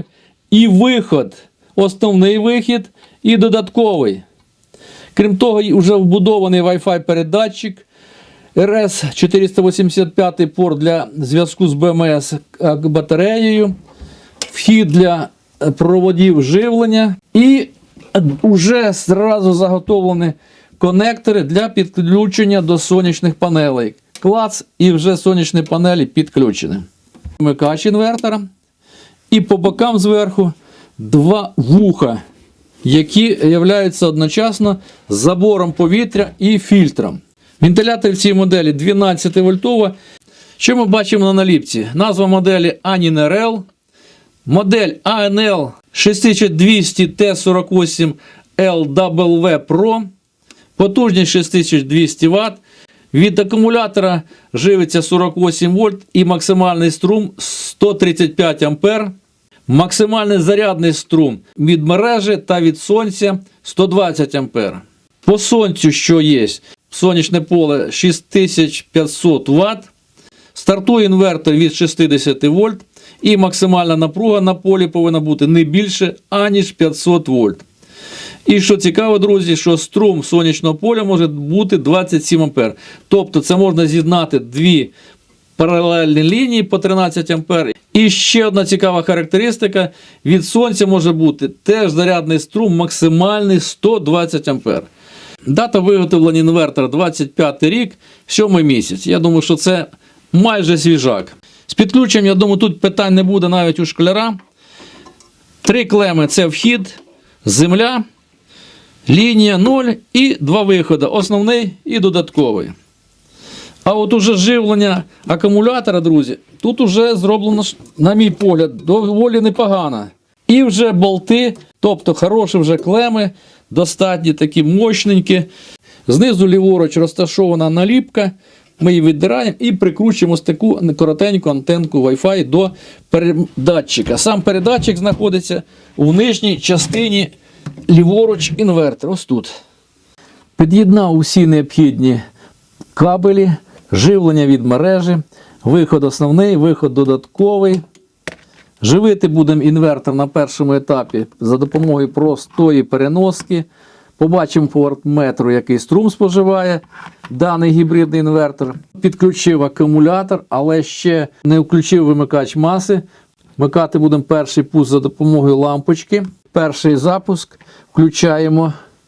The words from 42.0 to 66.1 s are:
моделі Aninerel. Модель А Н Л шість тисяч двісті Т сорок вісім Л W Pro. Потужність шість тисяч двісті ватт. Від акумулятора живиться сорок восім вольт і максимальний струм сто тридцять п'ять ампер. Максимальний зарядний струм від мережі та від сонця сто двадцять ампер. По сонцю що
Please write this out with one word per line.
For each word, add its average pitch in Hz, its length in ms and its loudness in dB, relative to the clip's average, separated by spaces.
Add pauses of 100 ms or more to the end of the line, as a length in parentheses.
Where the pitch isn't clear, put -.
моделі 185 560 0
Aninerel. 185 760 0 (840)
Модель 190 460 0 (120)
А 208 220 -2
Н 202 140 -2
Л 180 320 -2 (200)
шість 202 320 0
тисяч 208 280 2
двісті 180 560 2
Т 202 280 0
сорок 185 360 -2
вісім 165 420 0 (460)
Л 175 240 0
W 170 800 0
Pro. 220 360 0 (720)
Потужність 196 560 2
шість 175 200 -2
тисяч 165 320 0
двісті 156 440 0
ватт. 202 300 -2 (560)
Від 185 260 2
акумулятора 208 840 0 (320)
живиться 170 480 0
сорок 175 360 -2
восім 175 380 0
вольт 202 260 -2 (120)
і 180 120 2
максимальний 180 680 0
струм 202 460 -2
сто - 560 -4
тридцять 175 420 0
п'ять 160 280 -2
ампер. 196 480 -2 (560)
Максимальний 208 720 0
зарядний 175 560 0
струм 151 440 -2 (200)
від 160 260 0
мережі 202 540 0
та 180 240 -4
від 160 160 0
сонця 202 600 -2 (240)
сто - 240 -2
двадцять 165 480 -2
ампер. 113 460 -6 (440)
По 208 120 2
сонцю 202 540 0
що 165 300 0